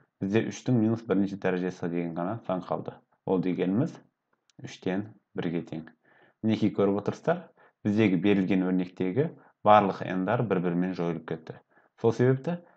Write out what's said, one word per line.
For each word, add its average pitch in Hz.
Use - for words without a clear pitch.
бізде 101
үштің -
минус 110
бірінші 98
дәрежесі 90
деген 85
ғана 92
сан 92
қалды. -
Ол 92
дегеніміз 92
үштен 101
бірге 87
тең. 80
Мінекей, 110
көріп 101
отырсыздар, -
біздегі 104
берілген 95
өрнектегі 92
барлық 104
n-дар 95
бір-бірімен 90
жойылып 85
кетті. -
Сол 113
себепті 131